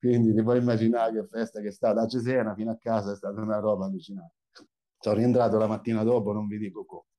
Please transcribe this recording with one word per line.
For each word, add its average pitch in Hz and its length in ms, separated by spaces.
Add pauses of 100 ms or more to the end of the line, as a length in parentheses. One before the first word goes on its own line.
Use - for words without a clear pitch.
Quindi 120 340
ti 110 80
puoi 123 160
immaginare 113 540
che 107 160
festa 110 320
che 104 80
è 101 40
stata 110 280
a 113 80
Cesena 120 460
fino 110 180
a 113 40
casa, 107 360
è - 20
stata 101 260
una 107 200
roba 101 260
allucinante. 95 480 (640)
Sono 107 160
rientrato 117 440
la 107 100
mattina 107 340
dopo, 110 300
non 107 160
vi 107 100
dico 101 260
come. 87 200 (140)